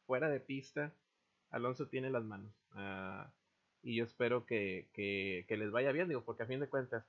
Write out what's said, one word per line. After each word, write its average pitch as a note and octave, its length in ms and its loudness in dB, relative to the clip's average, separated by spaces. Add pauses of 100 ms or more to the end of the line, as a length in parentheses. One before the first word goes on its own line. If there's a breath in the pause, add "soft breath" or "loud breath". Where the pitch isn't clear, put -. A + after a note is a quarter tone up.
fuera C#3 240 2
de C#3 100 2
pista, C#3 560 -4 (540)
Alonso B2+ 400 -2
tiene C3 200 0
las B2 140 2
manos. G#2+ 300 -8 (180)
Ah, G2 640 -6 (480)
y A#2 160 0
yo A#2 80 4
espero A#2+ 400 2
que, G2 480 0
que, G2 540 0
que G#2+ 100 2
les G#2+ 120 0
vaya B2+ 220 4
bien, E3+ 160 2
digo, C3+ 160 0
porque A#2 200 -4
a A2 40 -4
fin C3 120 -2
de C#3+ 100 -2
cuentas, B2 400 -2